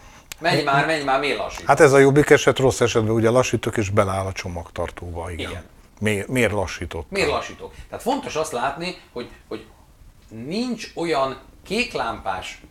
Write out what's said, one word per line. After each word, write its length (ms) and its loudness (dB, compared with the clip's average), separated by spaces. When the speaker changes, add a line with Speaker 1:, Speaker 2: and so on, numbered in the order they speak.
Speaker 1:
menj 120 2
Speaker 2:
Mi-, 60 0
Speaker 1:
már, 240 2
menj 160 -2
már, 180 0
miért 180 -2
lassítasz? 280 -8
Speaker 2:
Hát 140 6
ez 120 10
a 60 8
jobbik 320 8
eset, 280 6
rossz 220 2
esetben 340 2
ugye 160 4
lassítok, 460 0
és 140 0
beláll 360 2
a 60 -6
csomagtartóba, 1000 -10
igen. 200 -8
Speaker 1:
Igen. 120 -12
Speaker 2:
Mi-, 260 0
miért 260 0
lassítottam? 580 -6
Speaker 1:
Miért 180 -2
lassítok? 440 -6
Tehát 160 -14
fontos 320 -4
azt 160 -4
látni, 440 -6
hogy, 160 -12
hogy 180 -12
nincs 480 -6
olyan 440 -2
kéklámpás 1080 -6